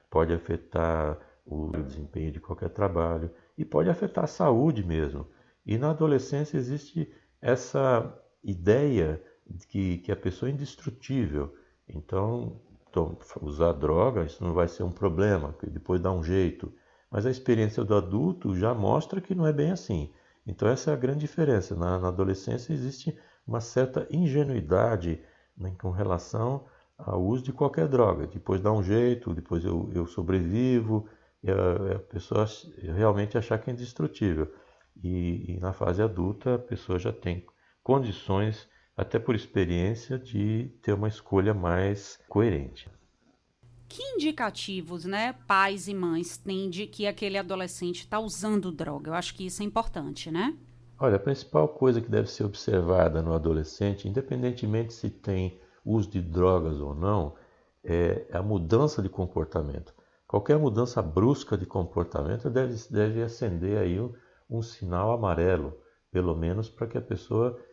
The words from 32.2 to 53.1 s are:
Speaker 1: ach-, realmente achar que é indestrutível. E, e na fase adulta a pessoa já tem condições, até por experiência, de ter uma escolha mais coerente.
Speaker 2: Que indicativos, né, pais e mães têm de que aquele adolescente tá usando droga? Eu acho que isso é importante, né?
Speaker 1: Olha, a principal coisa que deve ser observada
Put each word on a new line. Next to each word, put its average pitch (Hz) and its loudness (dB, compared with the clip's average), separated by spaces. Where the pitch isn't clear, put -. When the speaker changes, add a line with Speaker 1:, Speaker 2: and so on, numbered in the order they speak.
Speaker 1:
ach-, - -6
realmente 104 2
achar 110 0
que 127 -8
é - -4
indestrutível. 101 -2
E, 87 -4
e 92 -6
na 92 -2
fase 92 0
adulta 107 0
a - 0
pessoa 95 -4
já 110 -2
tem 90 -6
condições, 107 0
até 98 0
por 113 0
experiência, 101 0
de 110 -2
ter 104 0
uma 101 0
escolha 101 2
mais 92 0
coerente. 85 0
Speaker 2:
Que - -14
indicativos, 202 -4
né, 214 -2
pais 196 4
e 202 -6
mães 170 -2
têm 190 -4
de 190 -6
que 208 -4
aquele 202 -2
adolescente 180 -6
tá 208 -2
usando 202 0
droga? 147 -6
Eu 165 -2
acho 175 -4
que 185 -10
isso 185 -8
é - -4
importante, 202 -4
né? 208 0
Speaker 1:
Olha, 123 4
a 98 4
principal 151 2
coisa 127 4
que 113 -6
deve 110 2
ser - -6
observada 87 4